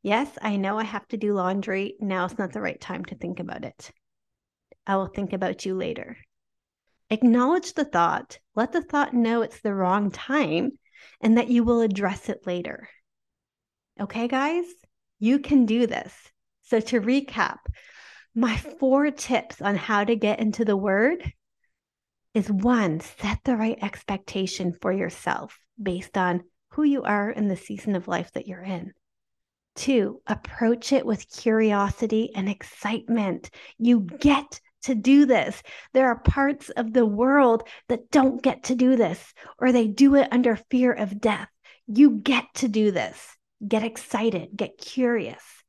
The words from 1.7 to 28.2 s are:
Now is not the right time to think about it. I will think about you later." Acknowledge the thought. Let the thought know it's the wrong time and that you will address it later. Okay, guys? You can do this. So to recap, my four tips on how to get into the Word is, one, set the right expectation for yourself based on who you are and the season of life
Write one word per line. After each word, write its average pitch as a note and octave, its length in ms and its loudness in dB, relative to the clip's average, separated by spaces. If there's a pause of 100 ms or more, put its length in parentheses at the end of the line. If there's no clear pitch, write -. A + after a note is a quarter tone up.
Now F#3 280 -4
is - 120 -8
not F#3+ 140 -6
the G#3+ 80 -8
right F#3 200 -6
time F#3 260 -10
to - 100 -14
think F3 240 -10
about - 240 -12
it. - 260 -18 (960)
I G3 80 -2
will F#3+ 140 -4
think G3 240 -8
about F#3 340 -6
you F#3 80 -6
later." F3+ 420 -8 (920)
Acknowledge B3 640 2
the D4 120 -2
thought. E3+ 540 -2 (160)
Let A3+ 160 -2
the E4+ 120 -4
thought D4 300 -2
know A#3 300 0
it's - 180 -8
the G#3 140 -4
wrong F#3+ 380 0
time B3+ 680 -2 (420)
and A3+ 160 4
that A#3 120 0
you A#3+ 160 4
will A#3 160 2
address G3 480 -2
it - 180 -10
later. F3+ 420 -8 (1120)
Okay, A3 280 -6
guys? D4 360 0 (540)
You B3 200 4
can C#4 280 4
do A3+ 200 2
this. - 280 -8 (480)
So A3+ 180 2
to A#3 200 0
recap, B3+ 580 0 (760)
my A3+ 220 2
four C#4+ 540 0
tips - 520 -6
on G3+ 140 0
how G#3 280 0
to A#3 120 2
get G#3 240 -2
into A3 240 0
the G#3 120 2
Word G#3 560 0 (1000)
is, G#3 180 -2
one, G3 500 2
set - 440 -6
the B3 120 0
right A3 240 -2
expectation F#3+ 1000 -6
for F#3 100 0
yourself - 680 -6 (220)
based F#3+ 380 -6
on F3+ 240 0 (280)
who D4+ 120 -4
you C#4 220 0
are G#3 260 -2
and G#3 200 -2
the F3+ 60 -2
season G3+ 380 -6
of F3+ 140 -6
life F3 240 -6